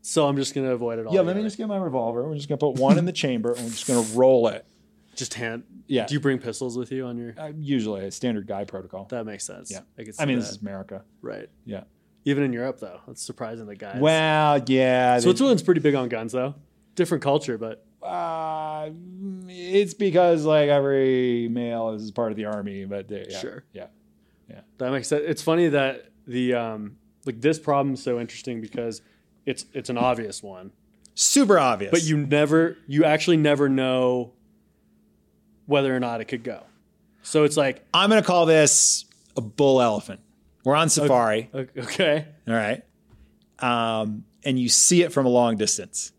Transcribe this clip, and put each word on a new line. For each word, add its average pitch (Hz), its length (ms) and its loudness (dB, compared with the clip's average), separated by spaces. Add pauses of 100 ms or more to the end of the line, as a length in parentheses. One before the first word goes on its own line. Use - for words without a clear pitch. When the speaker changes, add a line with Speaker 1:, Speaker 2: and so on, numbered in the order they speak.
Speaker 1:
So 156 240 0
I'm 135 120 0
just 135 180 -4
gonna 131 160 -2
avoid 117 280 -4
it 110 60 -8
all 160 80 -6
Speaker 2:
Yeah, 190 60 4
let 170 60 2
me 175 40 -2 (120)
Speaker 1:
altogether. 220 60 -4
Speaker 2:
just 202 100 -8
get 226 100 -8
my 202 100 -4
revolver. 127 500 -4
We're 156 80 -6
just 143 120 -10
gonna 143 120 -4
put 143 200 0
one 135 180 4
in 165 80 -2
the 180 60 -4
chamber, 120 400 -4
and 120 140 -8
we're 117 60 -10
just - 160 -12
gonna 120 280 0
roll 123 320 6
it. 107 180 -6 (520)
Speaker 1:
Just - 160 -10
hand. 117 300 -8 (240)
Speaker 2:
Yeah. 123 180 0
Speaker 1:
Do 143 80 -6
you 147 80 -2
bring 135 180 0
pistols 120 380 -8
with 123 160 -8
you 131 120 -6
on 120 120 -10
your 117 200 -12
Speaker 2:
Uh, 156 200 -14
usually, 110 480 -2
a 95 60 -10
standard 107 360 -4
guy 101 160 -6
protocol. 95 460 -12
Speaker 1:
That 117 160 -8
makes 104 180 -12
sense. 92 260 -16
Speaker 2:
Yeah. 95 120 -14 (180)
Speaker 1:
I 117 40 -14
can 107 100 -16
see 156 100 -4
Speaker 2:
I - 20 0
mean, 131 140 0
Speaker 1:
that. 107 60 -4
Speaker 2:
this 104 100 -12
is 104 60 -16
America. 98 420 -12 (180)
Speaker 1:
Right. 104 280 -12 (160)
Speaker 2:
Yeah. 101 180 -12 (400)
Speaker 1:
Even 143 200 0
in 127 100 -2
Europe, 123 260 -6
though, 90 200 -16 (100)
it's - 120 -16
surprising 117 460 -12
that 104 120 -16
guys. 104 200 -10
Speaker 2:
Well, 151 680 4
yeah, 127 480 4
they 120 80 4
Speaker 1:
Switzerland's 208 400 4
pretty 170 180 4
big 143 140 4
on 127 140 -2
guns, 113 240 -6
though. 131 220 -2 (400)
Different 170 280 0
culture, 139 340 0
but 110 260 -10 (200)
Speaker 2:
Uh, 156 840 -6 (580)
it's 185 460 0
because, 175 520 4
like, 151 240 4
every 131 800 2
male 117 420 -4
is 107 200 -10
part 113 200 -4
of 104 60 -8
the 107 80 -6
army, 101 400 -8
but 98 220 -8
they, 101 220 -12
yeah, 98 100 -10
Speaker 1:
Sure. - 240 -12 (100)
Speaker 2:
yeah, - 140 -16 (600)
yeah. 110 120 -20 (160)
Speaker 1:
That 131 140 -4
makes 135 160 -4
sense. 147 180 -2
It's 156 160 -4
funny 165 280 2
that 135 360 -2 (220)
the, 123 260 -2
um, 110 440 -6 (280)
like, 113 160 -8
this 156 180 2
problem's 139 440 -2
so 120 160 -2
interesting 117 420 -10
because 113 400 -10 (440)
it's, - 280 -6
it's 127 160 -10
an 120 80 -2
obvious 117 460 -2
one. 95 280 -18 (440)
Speaker 2:
Super 208 420 6
obvious. 113 340 2
Speaker 1:
But 160 120 4
you 156 140 2
never, 147 600 2 (100)
you 147 180 2
actually 156 320 4
never 147 320 4
know 127 640 0 (1300)
whether 135 300 2
or 127 40 0
not 117 220 -4
it 104 40 -10
could 117 180 -8
go. 117 200 -10 (600)
So 156 200 2
it's 147 140 2
like 135 360 0
Speaker 2:
I'm 196 160 4
gonna 220 120 6
call 175 240 4
this 156 600 4 (300)
a 127 60 -4
bull 131 400 4
elephant. 107 400 -2 (420)
We're 135 120 2
on 160 140 2
safari. 120 640 2
Speaker 1:
O-, 139 60 -6 (180)
okay. 151 480 -2 (220)
Speaker 2:
All 113 60 -2
right. 110 300 -2 (760)
Um, 113 640 -2 (180)
and 131 160 0
you 123 100 -2
see 175 320 4
it 170 100 0
from 135 140 2
a 123 40 4
long 120 280 4
distance. - 600 -4